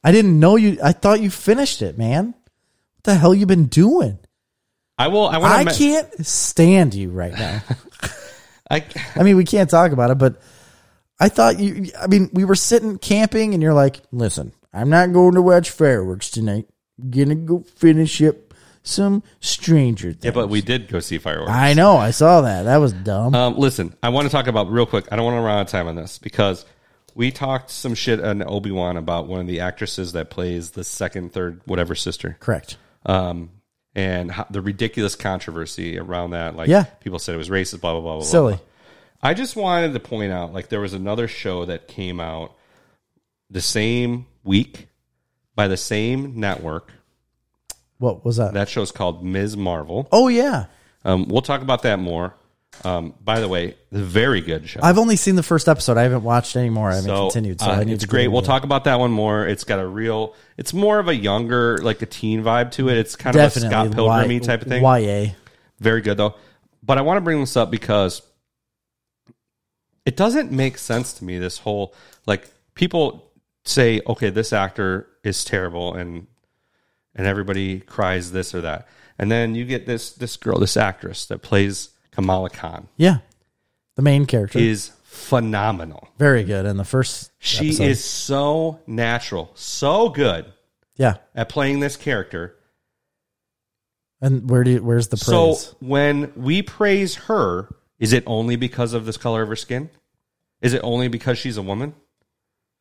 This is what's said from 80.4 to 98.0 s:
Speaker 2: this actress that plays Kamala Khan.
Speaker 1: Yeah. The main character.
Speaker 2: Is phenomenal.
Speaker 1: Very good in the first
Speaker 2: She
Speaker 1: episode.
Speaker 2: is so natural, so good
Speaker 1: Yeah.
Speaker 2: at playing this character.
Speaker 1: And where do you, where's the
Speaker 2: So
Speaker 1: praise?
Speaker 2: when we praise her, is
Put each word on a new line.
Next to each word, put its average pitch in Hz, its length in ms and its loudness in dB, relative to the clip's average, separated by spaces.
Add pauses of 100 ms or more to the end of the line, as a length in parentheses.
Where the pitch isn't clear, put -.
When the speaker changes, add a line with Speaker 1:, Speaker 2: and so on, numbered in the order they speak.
Speaker 2:
this - 180 0
actress 92 500 -4
that 92 120 -10
plays 101 500 -2 (240)
Kamala 92 380 -2
Khan. 82 460 -14
Speaker 1:
Yeah. 165 220 4 (800)
The 135 60 -2
main 143 240 4
character. 110 320 -2
Speaker 2:
Is 110 320 0 (140)
phenomenal. 107 1040 -4 (100)
Speaker 1:
Very 135 260 4
good 95 220 -4
in 101 100 -2
the 98 80 -4
first - 540 -4
Speaker 2:
She - 300 -4
Speaker 1:
episode. 156 160 0
Speaker 2:
is 139 200 0
so 156 840 -4
natural, 113 680 -4
so 190 560 0
good 120 360 -2 (500)
Speaker 1:
Yeah. 117 200 2 (180)
Speaker 2:
at 117 160 -6
playing 139 300 -2
this 143 160 -4
character. 92 580 -8 (1700)
Speaker 1:
And 135 280 0
where 123 160 4
do 127 80 4
you, 117 100 0
where's 117 260 0
the 117 100 -4
Speaker 2:
So 165 360 4
Speaker 1:
praise? - 260 -10
Speaker 2:
when 143 560 0
we 151 260 0
praise 196 540 -2
her, 101 520 -2 (300)
is 113 140 2